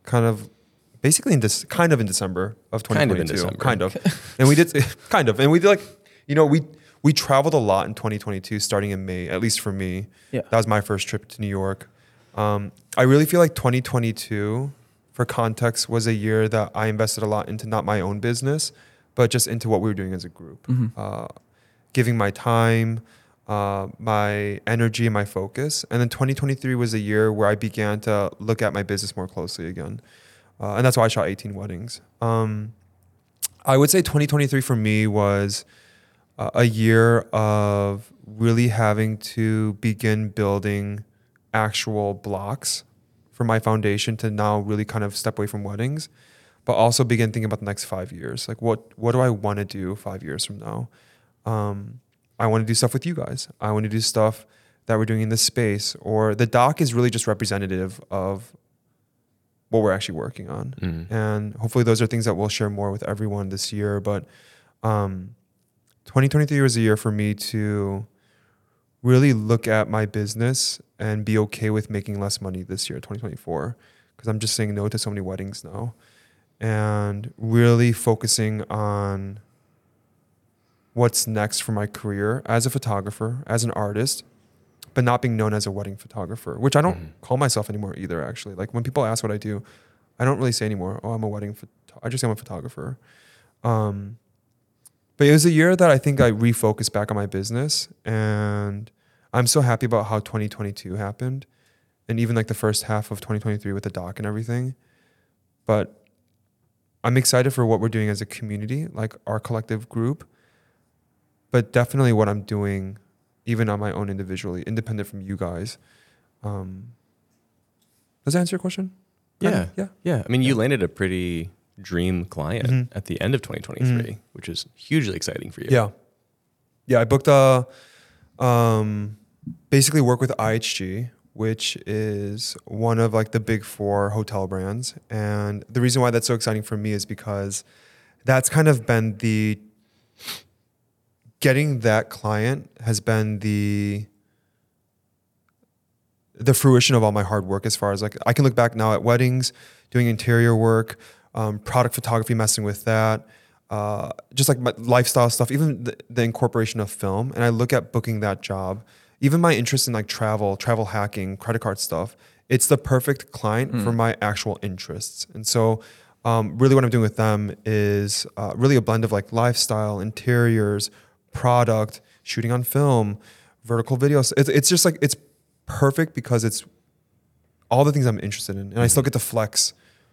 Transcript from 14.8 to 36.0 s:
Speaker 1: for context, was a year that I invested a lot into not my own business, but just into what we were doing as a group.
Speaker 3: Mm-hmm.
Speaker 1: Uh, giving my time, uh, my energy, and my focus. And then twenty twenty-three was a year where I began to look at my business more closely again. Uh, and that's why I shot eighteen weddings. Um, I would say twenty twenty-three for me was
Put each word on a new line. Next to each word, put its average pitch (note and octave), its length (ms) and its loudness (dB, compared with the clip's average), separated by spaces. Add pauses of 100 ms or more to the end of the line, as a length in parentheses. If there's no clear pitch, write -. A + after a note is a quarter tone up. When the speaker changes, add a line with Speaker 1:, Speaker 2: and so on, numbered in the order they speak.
Speaker 1:
for B2 120 -2
context, A#2 640 -2
was A2+ 200 0
a A2+ 60 2
year A2 360 0
that G#2+ 240 0
I G#2+ 140 -2
invested G#2+ 360 -2
a A2 40 -2
lot G#2+ 220 -2
into A2 180 -8
not G#2+ 180 -2
my G2+ 160 0
own G2+ 180 -4
business, B2 520 -2 (420)
but A#2+ 160 4
just A#2+ 160 0
into A2+ 240 -4
what A2 120 2
we G#2+ 100 0
were - 20 -2
doing F#2 200 -6
as F2+ 120 -8
a F2 40 -12
group. - 360 -20
Speaker 3:
Mm-hmm. A#2 340 -2
Speaker 1:
Uh, A1 280 -8 (640)
giving A#2+ 240 0
my G2+ 140 0
time, A2+ 680 0 (460)
uh, G2+ 420 -4 (100)
my G#2 640 0
energy, A#2 400 0
and A2+ 80 2
my G#2 100 0
focus. G2+ 680 -4
And A#2+ 100 2
then A#2 80 2
twenty C3+ 240 -2
twenty-three C3+ 400 -2
was A#2+ 220 0
a A2 40 0
year G#2+ 320 2
where G#2 160 2
I G#2 60 4
began G#2 480 -2
to G#2 380 0
look A2 240 0
at G2+ 100 0
my G2+ 80 -2
business G2 340 -4
more F#2 120 -8
closely F2 400 -8
again. F#2 340 -10 (560)
Uh, G#2 180 -6
and B2 100 2
that's B2+ 100 4
why A#2 80 4
I A2+ 60 4
shot G2 180 0
eighteen G2 260 -8
weddings. G2 460 -12 (220)
Um, A2 520 -2 (920)
I C3+ 100 4
would C#3+ 140 6
say F#3 120 4
twenty D3 240 2
twenty-three C#3+ 360 2
for B2+ 140 0
me G#2+ 300 2
was G2+ 600 0 (720)